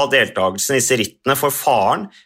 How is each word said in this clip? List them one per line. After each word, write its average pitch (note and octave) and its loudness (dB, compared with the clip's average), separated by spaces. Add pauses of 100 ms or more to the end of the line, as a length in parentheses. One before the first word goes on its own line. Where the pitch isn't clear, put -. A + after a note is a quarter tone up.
deltagelsen G2+ 0
i B2+ 2
disse B2 0
rittene - -4
for C#3+ 0
faren C3+ 0 (200)